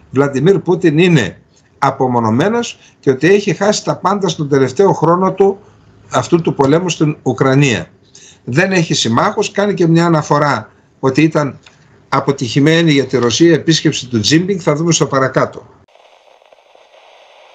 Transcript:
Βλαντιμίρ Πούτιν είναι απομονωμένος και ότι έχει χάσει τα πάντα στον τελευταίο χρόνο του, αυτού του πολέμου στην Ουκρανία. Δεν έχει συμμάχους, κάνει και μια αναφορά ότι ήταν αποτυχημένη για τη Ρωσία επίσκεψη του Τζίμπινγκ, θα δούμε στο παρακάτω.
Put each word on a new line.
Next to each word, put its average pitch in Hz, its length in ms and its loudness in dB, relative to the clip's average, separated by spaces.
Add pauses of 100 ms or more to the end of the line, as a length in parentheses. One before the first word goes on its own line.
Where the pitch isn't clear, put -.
(100)
Βλαντιμίρ 139 480 0
Πούτιν 165 400 0
είναι 160 420 2 (380)
απομονωμένος 127 1000 -2 (220)
και 143 100 0
ότι 131 160 0
έχει 202 280 2
χάσει 202 300 -2
τα 151 120 -4
πάντα 190 320 -2
στον 160 200 -6
τελευταίο 143 440 2
χρόνο 180 400 0
του, 196 260 0 (520)
αυτού 151 300 0
του 165 140 -2
πολέμου 160 340 0
στην 151 340 -2
Ουκρανία. 131 640 0 (580)
Δεν 180 280 0
έχει 165 220 0
συμμάχους, 190 560 -2
κάνει 202 240 -2
και 170 120 0
μια 165 200 2
αναφορά 147 640 0 (280)
ότι 131 220 0
ήταν 151 360 -2 (500)
αποτυχημένη 143 840 0
για 135 140 2
τη 135 100 -4
Ρωσία 120 360 2
επίσκεψη 156 560 0
του 113 120 -2
Τζίμπινγκ, 175 420 0
θα 151 120 0
δούμε 165 180 -2
στο 156 140 0
παρακάτω. 131 600 -4 (1900)